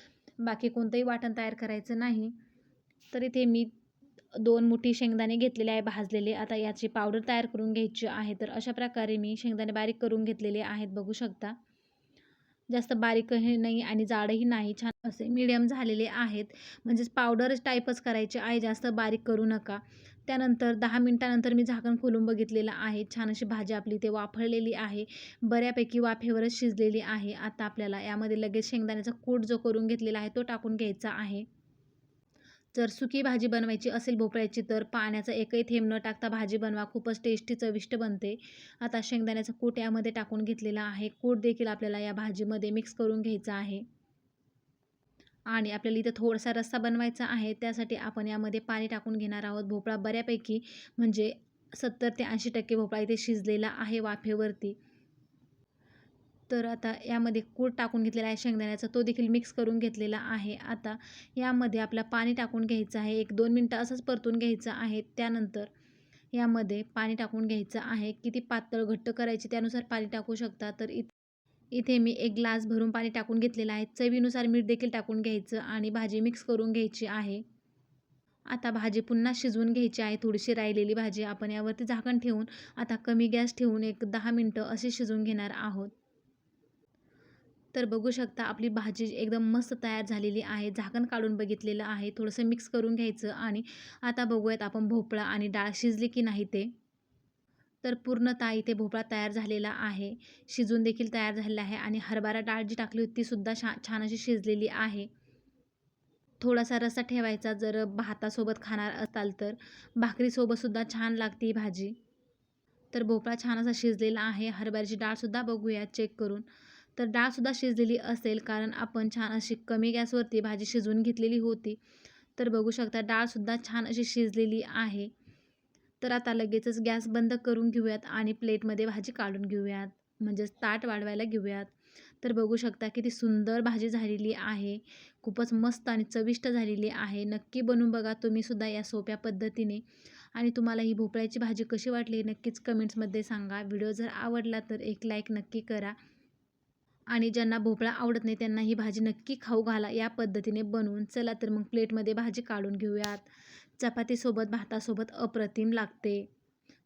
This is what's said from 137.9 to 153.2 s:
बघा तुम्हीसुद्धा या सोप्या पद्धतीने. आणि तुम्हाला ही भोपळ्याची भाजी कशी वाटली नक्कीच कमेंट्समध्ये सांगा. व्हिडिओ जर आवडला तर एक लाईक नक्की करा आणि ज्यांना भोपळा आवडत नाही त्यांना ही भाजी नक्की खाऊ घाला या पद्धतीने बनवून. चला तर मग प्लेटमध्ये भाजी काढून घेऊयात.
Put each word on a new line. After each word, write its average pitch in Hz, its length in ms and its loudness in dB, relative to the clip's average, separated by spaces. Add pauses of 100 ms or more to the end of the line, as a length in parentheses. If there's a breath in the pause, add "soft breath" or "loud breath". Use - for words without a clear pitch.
बघा 220 220 0 (100)
तुम्हीसुद्धा 220 440 0
या 214 180 -2
सोप्या 214 340 -4
पद्धतीने. 214 640 -2 (540 loud breath)
आणि 240 220 2
तुम्हाला 226 260 2
ही 226 120 2
भोपळ्याची 220 440 0
भाजी 226 260 0
कशी 233 260 -2
वाटली 226 320 -2
नक्कीच 220 380 -6
कमेंट्समध्ये 220 640 -2
सांगा. 202 400 -6
व्हिडिओ 208 300 -2
जर 226 160 -4
आवडला 226 520 -2 (100)
तर 214 120 -4
एक 220 240 -6
लाईक 214 260 -2
नक्की 220 280 -4
करा 214 320 -4 (1160 soft breath)
आणि 233 240 4
ज्यांना 226 280 2
भोपळा 226 340 2
आवडत 233 320 0
नाही 220 140 0
त्यांना 220 220 0
ही 220 140 2
भाजी 214 260 -2
नक्की 220 400 -2
खाऊ 226 220 2
घाला 214 280 0
या 226 180 0
पद्धतीने 214 560 -2
बनवून. 208 400 -2
चला 233 280 -2 (100)
तर 226 60 -2
मग 214 140 0
प्लेटमध्ये 220 500 0
भाजी 233 300 -2
काढून 202 340 -4
घेऊयात. 208 420 -2 (640 loud breath)